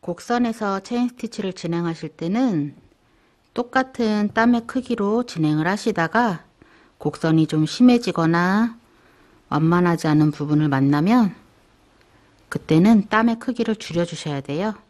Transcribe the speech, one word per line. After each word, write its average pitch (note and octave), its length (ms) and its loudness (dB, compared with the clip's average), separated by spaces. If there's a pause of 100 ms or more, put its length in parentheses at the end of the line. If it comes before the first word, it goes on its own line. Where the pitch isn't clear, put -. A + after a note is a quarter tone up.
곡선에서 A3 720 -2
체인 A#3+ 300 -4
스티치를 G3 420 -8
진행하실 E3+ 580 -6
때는 F3 640 -2 (760)
똑같은 A#3+ 800 -2
땀의 A#3 340 2
크기로 A#3 580 -2
진행을 D#3 440 0
하시다가 G3+ 760 -2 (520)
곡선이 D#3+ 500 0
좀 D#3 200 0
심해지거나 G3 1120 2 (720)
완만하지 E3+ 580 2
않은 D3+ 220 4
부분을 D3+ 400 0
만나면 D3+ 640 2 (1120)
그때는 G3 640 4
땀의 A3+ 280 2
크기를 A3+ 380 -4
줄여주셔야 D#3+ 640 -6
돼요. E3 320 -4 (180)